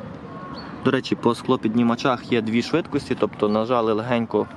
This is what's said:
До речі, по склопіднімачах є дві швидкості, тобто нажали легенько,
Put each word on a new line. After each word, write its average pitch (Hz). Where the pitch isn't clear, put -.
До 131
речі, 131
по 117
склопіднімачах 120
є 117
дві 110
швидкості, -
тобто -
нажали 110
легенько, 110